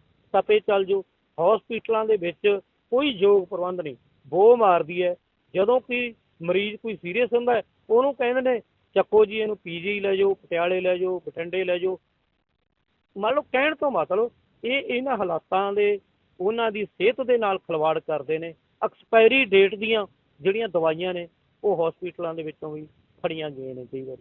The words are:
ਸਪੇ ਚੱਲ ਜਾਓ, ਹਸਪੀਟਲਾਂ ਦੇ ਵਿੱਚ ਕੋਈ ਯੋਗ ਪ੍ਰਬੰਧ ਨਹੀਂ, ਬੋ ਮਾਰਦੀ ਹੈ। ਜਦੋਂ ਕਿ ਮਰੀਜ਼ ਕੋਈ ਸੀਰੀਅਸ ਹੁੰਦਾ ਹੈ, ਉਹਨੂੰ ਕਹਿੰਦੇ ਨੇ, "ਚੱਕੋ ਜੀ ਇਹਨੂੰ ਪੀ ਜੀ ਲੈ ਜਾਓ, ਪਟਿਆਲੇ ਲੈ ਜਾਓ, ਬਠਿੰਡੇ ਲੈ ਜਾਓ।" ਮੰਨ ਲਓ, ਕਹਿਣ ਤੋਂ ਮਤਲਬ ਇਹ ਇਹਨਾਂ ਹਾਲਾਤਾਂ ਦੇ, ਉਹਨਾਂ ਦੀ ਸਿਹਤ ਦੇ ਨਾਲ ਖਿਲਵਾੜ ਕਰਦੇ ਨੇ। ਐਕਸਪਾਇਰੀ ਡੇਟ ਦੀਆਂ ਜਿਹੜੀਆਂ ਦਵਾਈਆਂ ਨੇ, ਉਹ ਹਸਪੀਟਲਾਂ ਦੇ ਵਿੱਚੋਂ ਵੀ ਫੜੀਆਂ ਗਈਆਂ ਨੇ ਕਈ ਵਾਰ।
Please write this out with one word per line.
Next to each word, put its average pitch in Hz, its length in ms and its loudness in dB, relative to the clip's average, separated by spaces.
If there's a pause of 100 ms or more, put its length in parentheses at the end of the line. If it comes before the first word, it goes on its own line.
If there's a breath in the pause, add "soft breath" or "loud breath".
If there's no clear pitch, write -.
(360)
ਸਪੇ 208 240 2
ਚੱਲ 196 260 0
ਜਾਓ, 190 180 0 (360)
ਹਸਪੀਟਲਾਂ 220 680 0
ਦੇ 214 120 2
ਵਿੱਚ 190 420 0 (300)
ਕੋਈ 277 180 2
ਯੋਗ 202 400 4
ਪ੍ਰਬੰਧ 180 340 -6
ਨਹੀਂ, 143 140 -10 (320)
ਬੋ 196 280 6
ਮਾਰਦੀ 180 480 2
ਹੈ। 180 120 -2 (400)
ਜਦੋਂ 214 240 2
ਕਿ 240 340 -6 (280)
ਮਰੀਜ਼ 196 340 -2
ਕੋਈ 220 200 -10
ਸੀਰੀਅਸ 185 380 -4
ਹੁੰਦਾ 240 220 0
ਹੈ, 208 60 -2 (280)
ਉਹਨੂੰ 254 240 2
ਕਹਿੰਦੇ 247 280 -2
ਨੇ, 247 180 0 (360)
"ਚੱਕੋ 208 300 4
ਜੀ 208 120 -4
ਇਹਨੂੰ 214 200 -4
ਪੀ 170 240 -10
ਜੀ 202 180 -4
ਲੈ 196 160 -2
ਜਾਓ, 196 180 2
ਪਟਿਆਲੇ 185 480 -2
ਲੈ 180 160 0
ਜਾਓ, 180 300 -4
ਬਠਿੰਡੇ 170 360 -6
ਲੈ 180 140 -2
ਜਾਓ।" 185 220 -4 (1160)
ਮੰਨ 214 180 0
ਲਓ, 294 60 -2
ਕਹਿਣ 285 340 0
ਤੋਂ 285 160 -2
ਮਤਲਬ 202 400 0 (320)
ਇਹ 262 180 -2
ਇਹਨਾਂ 254 360 -4
ਹਾਲਾਤਾਂ 190 560 -2
ਦੇ, 202 260 0 (400)
ਉਹਨਾਂ 226 320 -2
ਦੀ 208 140 -6
ਸਿਹਤ 220 360 -2
ਦੇ 240 160 2
ਨਾਲ 196 200 0
ਖਿਲਵਾੜ 160 420 -2
ਕਰਦੇ 151 400 -4
ਨੇ। 165 140 -12 (300)
ਐਕਸਪਾਇਰੀ 226 640 4
ਡੇਟ 196 300 6
ਦੀਆਂ 214 320 -2 (340)
ਜਿਹੜੀਆਂ 202 280 -2
ਦਵਾਈਆਂ 165 440 -2
ਨੇ, 170 140 -10 (360)
ਉਹ 170 260 0
ਹਸਪੀਟਲਾਂ 165 440 -8
ਦੇ 165 100 -8
ਵਿੱਚੋਂ 156 280 -12
ਵੀ 151 140 -12 (380)
ਫੜੀਆਂ 160 260 -6
ਗਈਆਂ 131 260 -12
ਨੇ 127 160 -14
ਕਈ 135 100 -8
ਵਾਰ। 131 200 -12